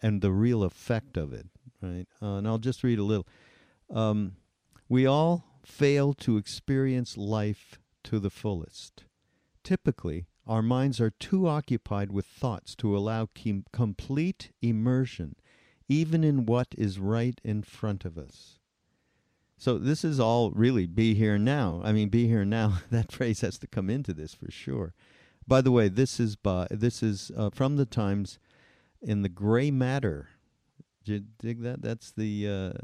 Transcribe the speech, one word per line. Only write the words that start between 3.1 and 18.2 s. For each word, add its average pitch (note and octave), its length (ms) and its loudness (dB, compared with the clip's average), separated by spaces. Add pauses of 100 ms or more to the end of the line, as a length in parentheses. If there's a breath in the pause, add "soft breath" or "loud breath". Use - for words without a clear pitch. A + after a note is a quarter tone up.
Um, G#2+ 460 0 (520)
"We B2+ 200 4
all E3 580 2
fail C#3+ 480 4
to A#2 240 0
experience C3 800 -2
life G#2 600 -4 (240)
to A2 160 -2
the G2 100 0
fullest. - 760 -8 (580)
Typically, F2 640 -2 (180)
our A2 160 0
minds B2+ 400 2
are A2+ 80 4
too F#3+ 380 0
occupied A2 640 -2
with G2 160 -4
thoughts - 480 -6
to G#2 200 0
allow A2 380 -2
com-, G2+ 380 -4
complete C3+ 800 -4 (100)
immersion, A#2 720 0 (520 soft breath)
even D#3+ 360 2
in C#3+ 220 4
what A#2+ 320 0
is G2 220 -2
right A2+ 440 -2
in G#2+ 200 -4
front G#2 420 -6
of E2 120 -10
us." - 420 -18 (1000)